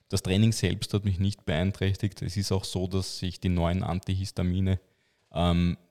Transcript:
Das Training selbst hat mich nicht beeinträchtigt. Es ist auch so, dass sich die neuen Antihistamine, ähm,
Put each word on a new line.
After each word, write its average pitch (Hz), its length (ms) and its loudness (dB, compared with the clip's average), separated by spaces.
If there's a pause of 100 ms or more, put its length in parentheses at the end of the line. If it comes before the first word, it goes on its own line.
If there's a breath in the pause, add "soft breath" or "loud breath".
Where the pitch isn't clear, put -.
Das 98 140 0
Training 101 280 4
selbst 98 440 -2
hat 101 100 -2
mich 95 140 0
nicht 98 260 -2
beeinträchtigt. 95 760 0
Es - 140 -6
ist 95 140 -2
auch 95 120 0
so, 92 240 -4
dass 92 320 -4
sich 90 200 -6
die 92 100 0
neuen 87 340 2
Antihistamine, 92 960 -2 (520)
ähm, 87 460 2 (140)